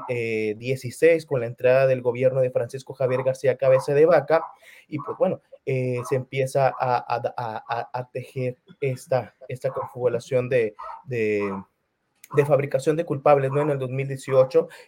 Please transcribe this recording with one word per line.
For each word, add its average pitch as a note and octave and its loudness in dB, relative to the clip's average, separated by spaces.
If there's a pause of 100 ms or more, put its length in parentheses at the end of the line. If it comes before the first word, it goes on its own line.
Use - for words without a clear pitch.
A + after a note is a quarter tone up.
eh, A2+ -2
dieciséis, C3 2
con C3 -2
la A#2 -4
entrada B2+ 4
del B2+ 2
gobierno B2+ 0
de B2+ 2
Francisco C3 -6
Javier B2+ -2
García C3 0
Cabeza C3 4
de D3 6
Vaca, D#3+ 4 (420)
y D3+ -8
pues - -8
bueno, F3 -2 (240)
eh, B2+ -2
se C#3 0
empieza C3+ 0
a, B2+ 0
a, A#2+ -4
a, A2 -8
a, A#2+ -6
a B2+ -8
tejer B2+ -8 (240)
esta, B2+ -4 (140)
esta C3 -6
confabulación B2 -4
de, A#2 0 (280)
de, A2 -2 (920)
de C#3+ 4
fabricación C#3 0
de E3 -4
culpables, C#3 2
¿no? D3 0
En D3+ 0
el C#3 -2
dos C3 -6
mil C3+ -4
dieciocho, C3+ 0 (180)